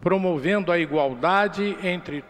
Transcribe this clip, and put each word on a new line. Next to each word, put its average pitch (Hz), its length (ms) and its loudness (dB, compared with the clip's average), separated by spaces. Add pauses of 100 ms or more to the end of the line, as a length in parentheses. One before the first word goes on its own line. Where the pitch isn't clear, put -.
promovendo 180 720 0
a 175 80 2
igualdade 170 1040 0
entre 170 460 -4